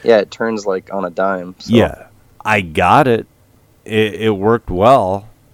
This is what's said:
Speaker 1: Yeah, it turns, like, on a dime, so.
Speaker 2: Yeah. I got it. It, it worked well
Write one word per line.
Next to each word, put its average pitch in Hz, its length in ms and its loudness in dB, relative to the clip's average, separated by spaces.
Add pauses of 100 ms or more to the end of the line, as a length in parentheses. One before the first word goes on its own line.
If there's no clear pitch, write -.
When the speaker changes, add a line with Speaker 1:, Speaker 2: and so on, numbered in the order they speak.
Speaker 1:
Yeah, 113 140 4
it 98 140 0
turns, 110 340 -6
like, 95 280 -6
on 95 120 -6
a 87 40 -6
dime, 92 500 -6
so. - 160 -6
Speaker 2:
Yeah. 98 320 0 (360)
I 107 180 0
got 92 460 2
it. 113 180 0 (600)
It, 107 300 -2
it 110 160 -2
worked 107 380 0
well 101 600 2 (240)